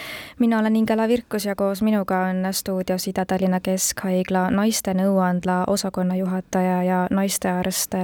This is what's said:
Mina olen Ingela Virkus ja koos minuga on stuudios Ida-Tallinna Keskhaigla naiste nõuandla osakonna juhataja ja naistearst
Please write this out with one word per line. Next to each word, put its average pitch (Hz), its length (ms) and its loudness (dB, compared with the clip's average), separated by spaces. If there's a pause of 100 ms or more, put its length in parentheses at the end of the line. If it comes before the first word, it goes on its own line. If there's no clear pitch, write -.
(380)
Mina 226 200 4
olen 220 180 2
Ingela 220 320 2
Virkus 226 360 -2
ja 196 120 -2
koos 196 260 0
minuga 202 360 2
on 185 340 0
stuudios 185 560 -2
Ida-Tallinna 185 520 0
Keskhaigla 185 920 0
naiste 202 440 0
nõuandla 180 720 2
osakonna 185 500 -2
juhataja 185 680 0
ja 180 280 2
naistearst 190 920 -2